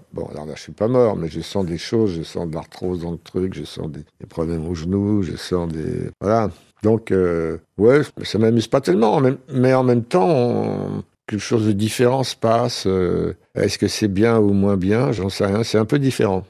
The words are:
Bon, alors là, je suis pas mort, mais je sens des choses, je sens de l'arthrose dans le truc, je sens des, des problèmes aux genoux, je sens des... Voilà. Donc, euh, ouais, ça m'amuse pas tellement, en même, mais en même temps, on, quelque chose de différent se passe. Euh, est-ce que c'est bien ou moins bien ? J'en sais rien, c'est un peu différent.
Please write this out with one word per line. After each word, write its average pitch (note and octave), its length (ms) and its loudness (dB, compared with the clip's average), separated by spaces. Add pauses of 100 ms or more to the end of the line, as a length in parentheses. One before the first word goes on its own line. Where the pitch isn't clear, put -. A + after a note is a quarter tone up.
(120)
Bon, D#2+ 180 -8
alors D2+ 160 -12
là, D2+ 80 -10
je - 60 -14
suis - 100 -18
pas G2 160 -2
mort, A#2+ 300 2
mais E2 120 -4
je D#2+ 120 -6
sens F#2+ 260 -4
des E2 120 -6
choses, A2 380 0
je D#2+ 60 -6
sens F2 260 -8
de D2+ 60 -8
l'arthrose F2+ 460 -8
dans E2+ 100 -8
le E2 80 -8
truc, F#2 360 -6
je D2 100 -10
sens - 260 -10
des, D2 140 -14 (160)
des - 80 -16
problèmes E2 400 -4
aux F2+ 80 -4
genoux, G2+ 480 0
je D#2 100 -6
sens F2 320 -4
des... D#2+ 440 -6 (100)
Voilà. G#2+ 280 2 (360)
Donc, A2 260 2
euh, E2+ 460 0 (220)
ouais, C3 240 6 (200)
ça G2+ 160 -4
m'amuse A2+ 300 2
pas C#3 120 2
tellement, G#3 340 2
en D#3 60 2
même, C3+ 180 2 (140)
mais C3 220 4
en C3 80 4
même A#2+ 220 2
temps, F3+ 260 2
on, G#2 720 0 (240)
quelque G#2 140 -4
chose A2 260 0
de A2 60 4
différent B2 500 2
se - 140 -6
passe. A#2 500 0
Euh, F2 480 0 (220)
est-ce G2+ 200 0
que G2+ 120 0
c'est - 180 0
bien A2 320 4
ou G2+ 140 4
moins G2+ 240 2
bien ? G#2+ 340 2
J'en G2 200 -4
sais G#2 160 -2
rien, G#2 180 0
c'est - 140 0
un A2 60 4
peu C#3+ 140 0
différent. G#2+ 500 0